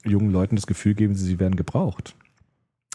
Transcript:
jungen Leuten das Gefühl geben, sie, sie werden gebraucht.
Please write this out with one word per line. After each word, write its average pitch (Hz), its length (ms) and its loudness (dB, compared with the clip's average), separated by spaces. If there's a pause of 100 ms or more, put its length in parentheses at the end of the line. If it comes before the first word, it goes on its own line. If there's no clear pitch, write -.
jungen 104 260 2
Leuten 95 260 2
das 101 100 -2
Gefühl 101 280 0
geben, 104 200 2
sie, 95 100 -2
sie 90 140 0
werden 92 180 2
gebraucht. - 580 -4 (800)